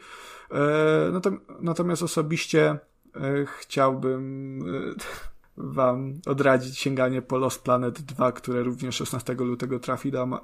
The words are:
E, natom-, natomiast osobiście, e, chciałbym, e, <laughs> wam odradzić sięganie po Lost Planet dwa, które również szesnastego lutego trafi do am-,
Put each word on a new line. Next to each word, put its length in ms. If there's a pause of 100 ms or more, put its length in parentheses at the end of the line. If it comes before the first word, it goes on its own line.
(520)
E, 600
natom-, 280 (220)
natomiast 420
osobiście, 640
e, 100 (800)
chciałbym, 1000 (300)
e, 40 (640)
<laughs> 0
wam 560 (120)
odradzić 540
sięganie 420
po 160
Lost 260
Planet 380
dwa, 300
które 320
również 320
szesnastego 500
lutego 340
trafi 320
do 100
am-, 220